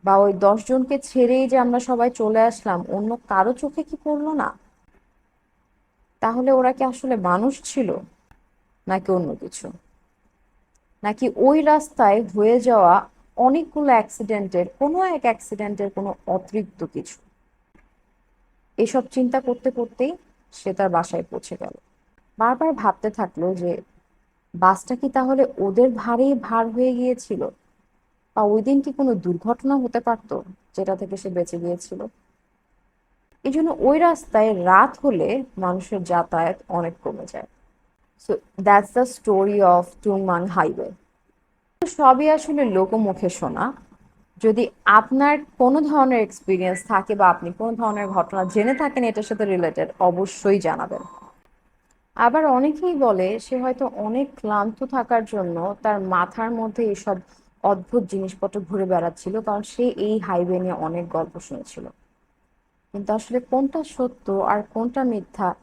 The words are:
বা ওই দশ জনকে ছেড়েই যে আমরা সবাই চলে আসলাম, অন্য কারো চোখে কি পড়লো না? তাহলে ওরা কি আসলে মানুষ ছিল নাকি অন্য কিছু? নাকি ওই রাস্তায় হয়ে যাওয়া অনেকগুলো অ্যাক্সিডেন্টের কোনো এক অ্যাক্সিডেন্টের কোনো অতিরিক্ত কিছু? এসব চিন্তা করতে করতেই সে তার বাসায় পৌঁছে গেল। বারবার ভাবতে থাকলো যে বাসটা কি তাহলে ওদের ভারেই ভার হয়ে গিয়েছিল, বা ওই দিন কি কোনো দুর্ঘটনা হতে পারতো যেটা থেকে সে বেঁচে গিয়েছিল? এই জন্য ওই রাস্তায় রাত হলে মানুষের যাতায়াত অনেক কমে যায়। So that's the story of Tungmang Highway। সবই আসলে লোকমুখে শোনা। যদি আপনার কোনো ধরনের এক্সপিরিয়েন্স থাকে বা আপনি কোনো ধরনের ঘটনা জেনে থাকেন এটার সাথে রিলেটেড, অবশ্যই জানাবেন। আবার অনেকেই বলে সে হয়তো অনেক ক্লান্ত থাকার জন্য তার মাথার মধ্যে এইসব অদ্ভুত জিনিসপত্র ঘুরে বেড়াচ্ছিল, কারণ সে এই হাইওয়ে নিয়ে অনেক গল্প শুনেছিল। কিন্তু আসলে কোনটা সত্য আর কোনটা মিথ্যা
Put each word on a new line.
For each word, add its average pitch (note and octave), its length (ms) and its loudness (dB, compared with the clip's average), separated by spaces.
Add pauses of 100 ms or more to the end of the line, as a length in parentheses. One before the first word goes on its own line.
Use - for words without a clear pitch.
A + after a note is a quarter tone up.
বা G3 80 4 (120)
ওই G3 80 2 (120)
দশ G#3 140 6 (100)
জনকে C4 260 0 (140)
ছেড়েই C4 420 4
যে C4 140 2
আমরা A#3+ 140 0 (100)
সবাই A#3+ 200 2 (100)
চলে A3 300 2
আসলাম, G#3 300 -4 (160)
অন্য G#3 160 -4 (200)
কারো G3 200 2 (100)
চোখে D4 280 -6
কি D#4 60 -8 (100)
পড়লো D4+ 260 -2 (100)
না? - 80 -2 (1700)
তাহলে B3 260 0 (100)
ওরা B3+ 180 4
কি C4+ 140 -2
আসলে B3+ 240 -4 (140)
মানুষ G#3+ 240 2 (180)
ছিল A#3+ 180 -2 (1000)
নাকি F#3+ 260 -4
অন্য E3+ 120 -2 (120)
কিছু? - 260 -14 (1400)
নাকি G#3+ 200 -2 (220)
ওই D4 100 6 (140)
রাস্তায় A#3 480 4 (140)
হয়ে G#3+ 240 4 (100)
যাওয়া F#3+ 280 8 (520)
অনেকগুলো D4 500 2
অ্যাক্সিডেন্টের G3+ 680 -2 (140)
কোনো D4+ 180 0 (180)
এক C#4 140 -6
অ্যাক্সিডেন্টের G#3 680 -6
কোনো G3 120 -6 (260)
অতিরিক্ত F#3 440 -6 (140)
কিছু? - 240 -12 (1700)
এসব B3 200 0 (120)
চিন্তা B3+ 320 0
করতে B3 300 -4
করতেই B3 340 -4 (480)
সে - 180 -8
তার F#3+ 200 0
বাসায় F3 340 -4
পৌঁছে - 300 -12
গেল। - 140 -14 (680)
বারবার B3+ 300 0 (100)
ভাবতে G#3+ 280 -2 (100)
থাকলো F3+ 280 -4 (140)
যে F3 100 -2 (920)
বাসটা F#3 360 2
কি C#4 80 -4 (100)
তাহলে C4 260 2 (220)
ওদের A3+ 240 4 (120)
ভারেই A#3+ 320 2 (140)
ভার A3+ 160 0 (120)
হয়ে B3+ 240 2
গিয়েছিল, B3 440 -4 (920)
বা G#3+ 60 0 (120)
ওই A3 140 2
দিন C#4 160 4
কি D4 160 -6
কোনো C4+ 120 2 (140)
দুর্ঘটনা A#3 580 -2
হতে A#3+ 240 -2
পারতো A3+ 280 -4 (400)
যেটা G3 260 -2
থেকে F#3+ 200 -8
সে G3 140 -8
বেঁচে F3 280 -4
গিয়েছিল? F3 360 -8 (1500)
এই C#4 80 -2
জন্য D#4+ 140 2 (180)
ওই D4 100 6 (100)
রাস্তায় A3 440 2 (180)
রাত G3+ 220 8 (120)
হলে F3+ 260 2 (340)
মানুষের F#3 360 -4 (100)
যাতায়াত E3+ 480 0 (200)
অনেক E3+ 260 -4
কমে C#3 300 -8
যায়। - 160 -14 (760)
So - 60 -6 (360)
that's G3+ 300 6
the B3 80 4 (120)
story G3+ 420 2 (140)
of F3 100 4 (200)
Tungmang F#3+ 520 -2
Highway। - 360 -6 (1040)
সবই C4+ 300 6 (100)
আসলে D4+ 260 -2 (140)
লোকমুখে F#3+ 520 0 (100)
শোনা। - 260 -4 (760)
যদি A3 200 2 (360)
আপনার C#4 360 2 (260)
কোনো C4+ 180 4 (100)
ধরনের C4 380 4
এক্সপিরিয়েন্স F#3 520 -2 (120)
থাকে G3 300 0
বা F#3+ 120 6
আপনি F3 160 -4 (100)
কোনো A3+ 200 -4
ধরনের G#3 360 -2
ঘটনা F#3 260 -2 (120)
জেনে A3 280 2
থাকেন C#4 280 -2
এটার G#3+ 200 -6
সাথে G#3+ 140 -4 (100)
রিলেটেড, D#3+ 340 -2 (220)
অবশ্যই F#3+ 580 0
জানাবেন। - 360 -6 (1200)
আবার D4 180 2 (140)
অনেকেই D4+ 380 0 (100)
বলে F#3 220 2 (180)
সে B3+ 180 -6
হয়তো B3+ 220 -4 (220)
অনেক C4 200 -2 (120)
ক্লান্ত G#3+ 400 -2 (160)
থাকার B3 280 0 (100)
জন্য F3 240 -4 (260)
তার G#3+ 140 0 (160)
মাথার F3+ 360 -2 (100)
মধ্যে A3 320 -4
এইসব G3 260 -4 (540)
অদ্ভুত G3 320 -2 (100)
জিনিসপত্র F#3+ 440 -6 (120)
ঘুরে F#3+ 220 -2
বেড়াচ্ছিল, E3+ 440 -2 (100)
কারণ G#3 260 -4
সে A#3+ 140 -2 (220)
এই G#3+ 80 0 (120)
হাইওয়ে F3+ 360 0
নিয়ে F3+ 120 -4 (120)
অনেক E3+ 180 -6 (100)
গল্প E3 180 -4 (140)
শুনেছিল। - 380 -14 (1080)
কিন্তু G3+ 260 -10
আসলে A#3 220 -4 (120)
কোনটা C#4 300 0 (140)
সত্য B3 320 -6 (240)
আর G#3 80 0 (140)
কোনটা A#3+ 280 -4 (100)
মিথ্যা G3+ 360 -6 (140)